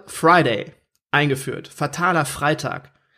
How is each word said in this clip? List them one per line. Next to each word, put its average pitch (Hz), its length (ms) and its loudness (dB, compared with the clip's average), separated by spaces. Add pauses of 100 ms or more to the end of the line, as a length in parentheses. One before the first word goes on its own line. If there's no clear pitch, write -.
Friday 156 680 2 (360)
eingeführt. 139 560 -2
Fataler 160 600 -2
Freitag. 143 680 -4 (260)